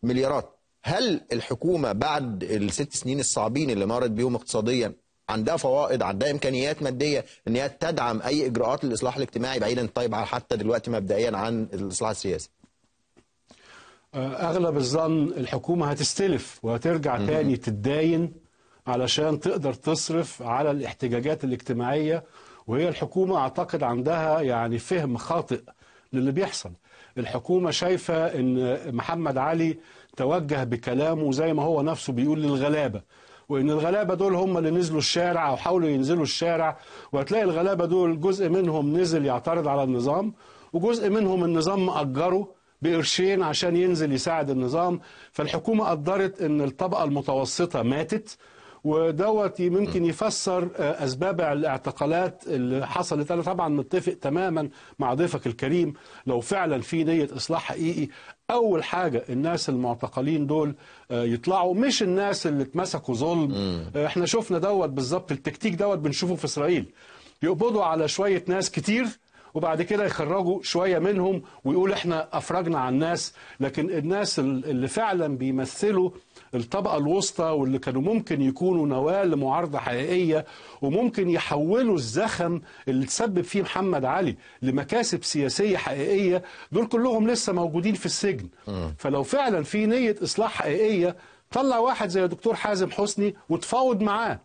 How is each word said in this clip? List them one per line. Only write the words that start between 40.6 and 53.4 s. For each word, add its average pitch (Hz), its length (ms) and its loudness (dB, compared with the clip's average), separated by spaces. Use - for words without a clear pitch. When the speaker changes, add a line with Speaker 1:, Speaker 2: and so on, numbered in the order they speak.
Speaker 2:
وجزء 208 380 0
منهم 190 340 2
النظام 170 420 2
مأجره 170 680 0
بقرشين 180 600 2
عشان 170 340 0
ينزل 170 360 2
يساعد 147 380 0
النظام. 151 500 0
فالحكومة 190 520 0
قدرت 185 580 0
إن 151 180 2
الطبقة 170 440 0
المتوسطة 143 800 0
ماتت، 156 540 -2
ودوت 175 800 2
ممكن 180 400 2
Speaker 1:
م. - 20 2
Speaker 2:
يفسر، 180 720 0
آه، 151 280 -2
أسباب 165 360 -2
الاعتقالات 151 1080 0
اللي 131 400 -2
حصلت. 156 440 -2
أنا 170 120 -2